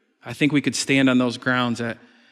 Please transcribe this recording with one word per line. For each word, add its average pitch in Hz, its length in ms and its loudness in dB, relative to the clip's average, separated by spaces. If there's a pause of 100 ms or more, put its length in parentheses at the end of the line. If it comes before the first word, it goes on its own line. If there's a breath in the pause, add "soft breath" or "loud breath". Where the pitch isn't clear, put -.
(260)
I 120 80 -12
think 147 200 0
we 143 80 2
could 131 140 -2
stand 135 340 2
on 127 80 4
those 123 200 0
grounds 123 440 -2
at, 113 160 -6 (340 soft breath)